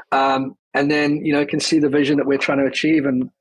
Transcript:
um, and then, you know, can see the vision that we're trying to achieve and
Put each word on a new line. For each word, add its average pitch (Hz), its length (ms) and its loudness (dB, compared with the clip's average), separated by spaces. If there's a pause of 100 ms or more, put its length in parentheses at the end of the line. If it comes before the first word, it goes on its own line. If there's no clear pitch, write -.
(120)
um, 135 440 0 (180)
and 143 160 0
then, 147 340 0
you 156 80 -2
know, 143 140 2
can 151 140 -4
see - 180 0
the 147 120 2
vision 143 280 2
that 135 80 0
we're 135 140 0
trying 139 200 0
to 139 60 2
achieve 151 400 0
and 127 240 -2 (120)